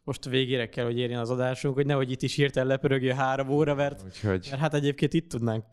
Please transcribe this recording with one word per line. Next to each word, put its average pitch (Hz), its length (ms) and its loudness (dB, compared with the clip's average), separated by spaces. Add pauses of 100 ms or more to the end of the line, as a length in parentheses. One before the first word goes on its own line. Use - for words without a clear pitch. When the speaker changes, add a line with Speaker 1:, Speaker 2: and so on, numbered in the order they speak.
Speaker 1:
most - 220 -8
végére 127 440 0
kell, 120 160 -4
hogy 120 120 -2
érjen 120 220 -2
az 117 100 -2
adásunk, 127 460 -2
hogy 139 100 2
nehogy 135 260 0
itt 131 100 -6
is 131 140 -2
hirtelen 135 320 2
lepörögjön 131 480 2
három 131 340 0
óra, 143 260 2
mert, 139 300 -2
Speaker 2:
Úgyhogy 95 440 0
Speaker 1:
mert 139 120 -4
hát 151 120 2
egyébként 143 400 2
itt 165 160 0
tudnánk 113 440 -2